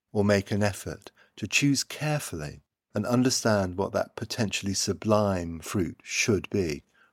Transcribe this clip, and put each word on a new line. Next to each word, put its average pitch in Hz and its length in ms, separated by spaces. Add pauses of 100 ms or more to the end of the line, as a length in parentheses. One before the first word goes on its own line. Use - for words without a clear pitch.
(120)
or 104 120
make 101 260
an 104 140
effort - 480 (240)
to - 100
choose 135 380
carefully 82 800 (340)
and 107 100
understand 110 720
what 92 140
that - 240
potentially 101 580
sublime 95 840
fruit 85 420
should - 480
be," 82 340 (300)